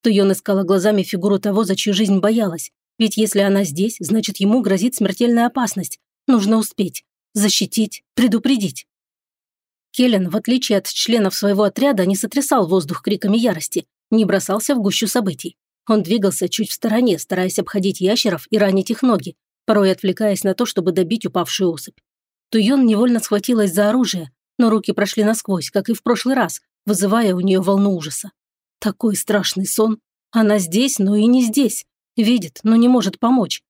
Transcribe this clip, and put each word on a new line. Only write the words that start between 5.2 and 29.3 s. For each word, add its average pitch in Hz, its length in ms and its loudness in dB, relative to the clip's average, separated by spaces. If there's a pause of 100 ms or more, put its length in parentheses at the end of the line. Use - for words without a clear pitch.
опасность. 240 540 -4 (260)
Нужно 220 300 2
успеть. 208 480 -4 (300)
Защитить, - 680 -2 (120)
предупредить. 233 720 0 (1040)
Келлен, 208 360 2
в 180 80 -4
отличие 233 420 0
от 190 100 -4
членов 220 460 -2
своего 202 280 0
отряда, 202 420 0
не 190 120 2
сотрясал 240 500 0
воздух 170 360 -2
криками 208 340 0
ярости, 190 500 -2 (240)
не 220 140 4
бросался 202 500 -2
в 240 60 0
гущу 202 260 0
событий. 190 500 -4 (320)
Он 214 140 2
двигался 190 460 0
чуть - 220 -4
в - 40 -6
стороне, 220 440 0
стараясь 185 400 -4
обходить 185 420 -2
ящеров 190 500 0
и 214 80 0
ранить 196 320 2
их 220 120 -2
ноги, 208 340 0 (300)
порой 202 260 4
отвлекаясь 196 500 -2
на 190 120 0
то, 240 120 -2
чтобы 180 240 -2
добить 175 360 -2
упавшую 180 440 -2
особь. - 280 -12 (520)
Туен 240 360 2
невольно 226 340 2
схватилась 208 520 0
за 202 160 2
оружие, 208 440 -2 (260)
но 240 100 4
руки 214 240 0
прошли 208 300 -2
насквозь, 202 480 -2
как - 180 -2
и 233 60 0
в - 80 -8
прошлый 240 320 0
раз, 208 260 -2 (260)
вызывая 202 480 0
у 180 60 -2
нее 190 220 2
волну 196 320 2
ужаса. 160 380 -10 (500)
Такой 208 320 -2
страшный 190 500 -2